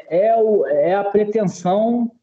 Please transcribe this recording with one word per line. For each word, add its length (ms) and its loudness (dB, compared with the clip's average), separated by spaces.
é, 180 2
é 80 2
o, 320 2
é 260 0
a 120 -2
pretensão 1080 -2